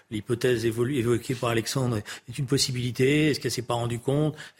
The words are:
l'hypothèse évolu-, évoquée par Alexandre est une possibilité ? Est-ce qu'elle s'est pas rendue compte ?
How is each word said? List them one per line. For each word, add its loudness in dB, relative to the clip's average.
l'hypothèse 0
évolu-, 0
évoquée 0
par -2
Alexandre 0
est -10
une -2
possibilité ? 2
Est-ce 0
qu'elle -4
s'est -4
pas -2
rendue -2
compte ? 2